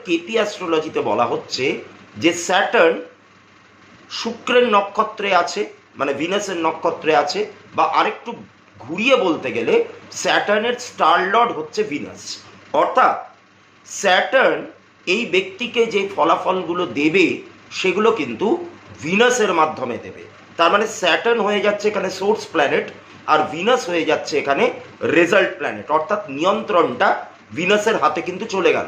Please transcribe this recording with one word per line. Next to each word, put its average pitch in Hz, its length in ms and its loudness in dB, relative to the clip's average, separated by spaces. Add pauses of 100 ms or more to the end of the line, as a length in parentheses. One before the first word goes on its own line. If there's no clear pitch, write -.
কেপি 170 280 -2
অ্যাস্ট্রোলজিতে 165 680 -2
বলা 117 240 0
হচ্ছে 135 560 -4 (360)
যে 160 160 2
স্যাটার্ন 185 680 2 (1080)
শুক্রের 247 600 0
নক্ষত্রে 202 680 0
আছে, 202 300 0 (300)
মানে, 135 180 -2
ভিনাসের 180 440 -4
নক্ষত্রে 160 580 0
আছে, 180 360 0 (240)
বা 156 80 2
আরেকটু 220 500 -2 (460)
ঘুরিয়ে 214 360 0
বলতে 135 360 0
গেলে 143 340 0 (260)
স্যাটার্নের 208 680 0
স্টার 175 400 2
লর্ড 208 320 2
হচ্ছে 156 320 -4
ভিনাস। 101 540 -10 (360)
অর্থাৎ 220 420 4 (720)
স্যাটার্ন 185 800 2 (400)
এই 220 200 0
ব্যক্তিকে 190 600 -2
যে 196 300 -2
ফলাফলগুলো 175 720 0
দেবে, 147 580 2 (280)
সেগুলো 196 400 0
কিন্তু 143 560 -2 (340)
ভিনাসের 208 520 2
মাধ্যমে 123 440 -2
দেবে। 85 260 -14 (340)
তার 170 140 4
মানে 208 160 2
স্যাটার্ন 196 540 0
হয়ে 202 200 0
যাচ্ছে 208 260 0
এখানে 196 220 -2
সোর্স 202 380 -2
প্ল্যানেট, 156 440 0 (360)
আর 151 120 4 (120)
ভিনাস 185 380 0
হয়ে 165 160 0
যাচ্ছে 147 340 0
এখানে 160 340 0 (280)
রেজাল্ট 175 560 4
প্ল্যানেট, 117 340 -6
অর্থাৎ 190 380 0
নিয়ন্ত্রণটা 175 960 0 (260)
ভিনাসের 202 460 0
হাতে 151 240 0
কিন্তু 185 240 -8
চলে 170 280 2
গেল। 110 140 -2